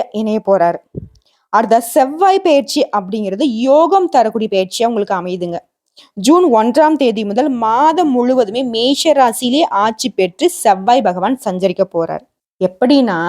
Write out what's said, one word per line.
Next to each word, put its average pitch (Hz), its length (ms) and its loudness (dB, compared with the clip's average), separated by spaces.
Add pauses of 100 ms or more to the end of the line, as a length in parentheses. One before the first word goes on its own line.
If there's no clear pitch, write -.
(120)
இணைய 214 340 -4
போறாரு. 170 340 0 (760)
அடுத்த 226 260 2
செவ்வாய் 311 600 2
பயிற்சி 294 420 2 (160)
அப்படிங்கிறது 202 480 -4 (160)
யோகம் 330 480 2
தரக்கூடிய 220 420 0
பயிற்சியா 190 360 -2
உங்களுக்கு 202 280 -4
அமையுதுங்க. 175 440 -6 (540)
ஜூன் 302 400 2
ஒன்றாம் 226 420 2
தேதி 226 300 0
முதல் 240 240 -2
மாதம் 269 640 0
முழுவதுமே 247 520 0
மேஷ 262 500 0
ராசியிலே 254 560 0
ஆட்சி 220 400 -2
பெற்று 190 400 -2
செவ்வாய் 214 520 2
பகவான் 196 440 -2
சஞ்சரிக்க 185 480 -2
போறார். 165 300 -6 (380)
எப்படின்னா, 233 560 0 (120)